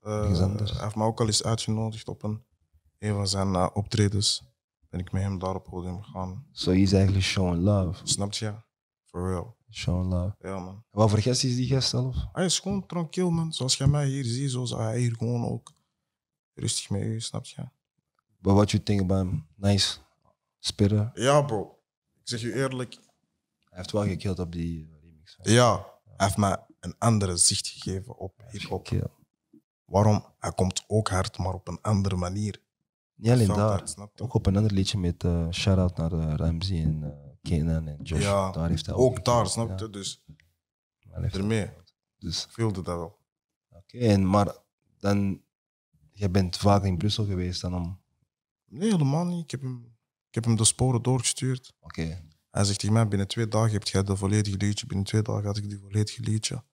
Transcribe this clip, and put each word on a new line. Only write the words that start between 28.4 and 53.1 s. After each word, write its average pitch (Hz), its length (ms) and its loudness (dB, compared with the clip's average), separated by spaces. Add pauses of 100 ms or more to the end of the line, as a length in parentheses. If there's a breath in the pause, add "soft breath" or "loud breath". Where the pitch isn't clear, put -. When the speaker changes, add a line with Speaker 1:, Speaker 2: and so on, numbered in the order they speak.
Speaker 2:
heeft 101 120 -10
Speaker 1:
hip-hop. - 260 -8
Speaker 2:
gekild. - 220 -2 (720)
Speaker 1:
Waarom? 104 400 4 (140)
Hij - 140 -6
komt - 340 -2
ook 107 220 0
hard, 95 300 -2
maar 92 160 -4
op 90 140 -12
een 85 120 -10
andere 98 360 2
manier. 95 460 -4 (520)
Speaker 2:
Niet 107 160 0
alleen 123 160 6
Speaker 1:
Veld 92 120 4
Speaker 2:
daar. 107 100 4
Speaker 1:
hard, 95 220 -2
snap - 280 -16
je? - 40 -8
Speaker 2:
Ook 113 120 -8
op 110 120 2
een 95 100 4
ander 107 160 4
liedje 95 260 0
met, 87 260 -2
eh, 85 260 0
shout-out 92 460 2
naar, 82 160 -2
eh, 80 240 -2
Ramsey 82 460 0
en, 78 220 0
eh, 73 220 -12 (160)
Kenan 80 440 0
en 73 160 -12
Josh. 76 200 -2
Speaker 1:
Ja, 98 280 2
Speaker 2:
Daar 82 180 -2
heeft 82 180 -2
hij 82 80 -6
Speaker 1:
ook 110 60 0 (180)
Speaker 2:
ook - 60 -10
Speaker 1:
daar, 123 100 4
Speaker 2:
gekild, 120 180 2
Speaker 1:
snap 113 160 -2 (100)
Speaker 2:
ja. 101 60 -8
Speaker 1:
je? 110 60 -12
Dus 98 340 -12 (760)
Speaker 2:
Daar - 200 -12
heeft 87 120 -2
hij 98 100 -4
Speaker 1:
ermee. 107 200 0
Speaker 2:
ook 85 60 -6
gekild. - 260 -20 (240)
Dus - 260 -6
Speaker 1:
Ik - 80 -18
voelde 104 300 -2
dat 87 140 -6
wel. 82 220 -10 (500)
Speaker 2:
Oké, 90 300 -20
en 98 320 4
maar 98 260 4 (420)
dan, 101 440 0 (720)
jij 98 180 -2
bent 92 260 0
vaak 101 280 4
in 92 140 0
Brussel 104 260 -2
geweest 90 360 -4
dan 90 140 -6
om 87 260 -6 (680)
Speaker 1:
Nee, 175 200 -2
helemaal 156 340 2
niet. 175 200 -4
Ik - 60 -16
heb 135 100 -8
hem, 123 360 -12 (320)
ik - 60 -20
heb 117 100 -2
hem 117 120 6
de 110 80 4
sporen 123 380 2
doorgestuurd. 127 800 -2
Speaker 2:
Oké. 82 440 -8 (260)
Speaker 1:
Hij 113 140 2
zegt 101 140 0
tegen 104 160 2
mij, 113 140 4
"Binnen 98 200 0